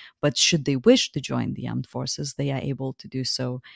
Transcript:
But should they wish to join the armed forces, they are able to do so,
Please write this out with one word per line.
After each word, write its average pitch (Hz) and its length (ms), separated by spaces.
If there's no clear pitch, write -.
But 147 160
should 151 280
they 143 100
wish 233 380
to 143 80
join 123 340
the 127 120
armed 123 200
forces, 139 480
they 143 160
are 135 80
able 131 340
to - 140
do 131 160
so, 127 380